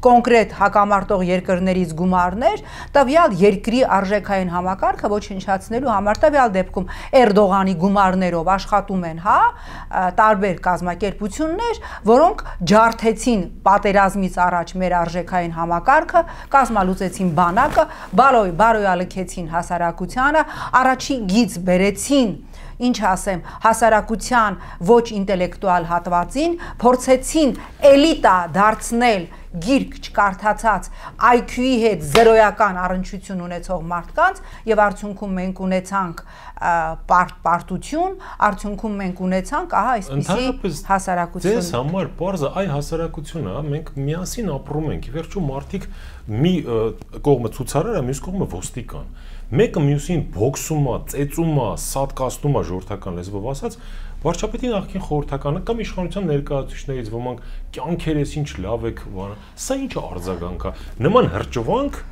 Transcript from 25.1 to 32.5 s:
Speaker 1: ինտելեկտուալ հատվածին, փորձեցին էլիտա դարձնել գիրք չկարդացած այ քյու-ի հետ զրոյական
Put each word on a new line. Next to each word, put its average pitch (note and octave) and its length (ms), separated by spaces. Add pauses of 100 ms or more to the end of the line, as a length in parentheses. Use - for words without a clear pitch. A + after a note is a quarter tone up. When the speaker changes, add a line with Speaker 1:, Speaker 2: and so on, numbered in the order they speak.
Speaker 1:
ինտելեկտուալ F3+ 760
հատվածին, F3 600 (280)
փորձեցին B3+ 680 (400)
էլիտա C#4 440 (200)
դարձնել G#3+ 720 (400)
գիրք G#3+ 360
չկարդացած G3+ 880 (420)
այ A#3+ 100 (100)
քյու-ի B3+ 220 (100)
հետ G3 300
զրոյական A3 680